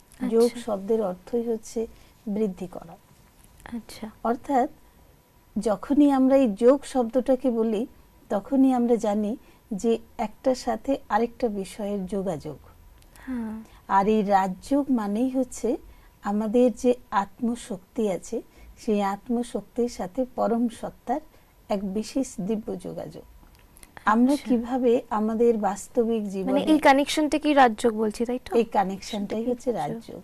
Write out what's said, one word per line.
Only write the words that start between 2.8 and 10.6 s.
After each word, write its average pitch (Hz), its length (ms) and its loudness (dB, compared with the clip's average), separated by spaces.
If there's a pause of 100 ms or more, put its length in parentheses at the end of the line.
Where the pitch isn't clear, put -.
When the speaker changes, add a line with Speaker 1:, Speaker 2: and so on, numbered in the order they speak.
Speaker 2:
আচ্ছা। - 300 -14 (180)
Speaker 1:
অর্থাৎ 262 440 0 (880)
যখনই 254 540 2
আমরা 262 260 4
এই 269 180 6
যোগ 247 300 6
শব্দটাকে 254 640 0
বলি, 226 360 0 (440)
তখনই 262 420 2
আমরা 240 240 2
জানি 208 360 -2 (380)
যে 226 280 0 (200)
একটার 240 360 -2
সাথে 240 380 -4 (160)